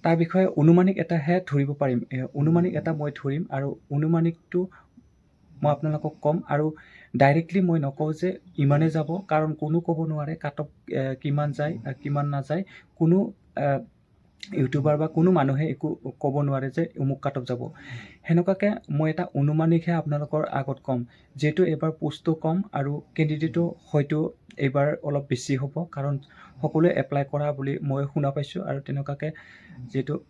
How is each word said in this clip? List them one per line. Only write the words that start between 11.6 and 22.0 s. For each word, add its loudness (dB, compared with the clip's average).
আ, -8
কিমান -4
নাযায়। -4
কোনো, 2
আ, 0
ইউটিউবাৰ 2
বা 0
কোনো 4
মানুহে 2
একো -4
ক'ব 0
নোৱাৰে -2
যে -2
অমুক 0
কাট -4
অফ -6
যাব। -6
সেনেকুৱাকে 2
মই 2
এটা -2
অনুমানিকহে 2
আপোনালোকৰ -2
আগত -4
ক'ম। -2
যিহেতু 2
এইবাৰ 0
পোষ্টো -4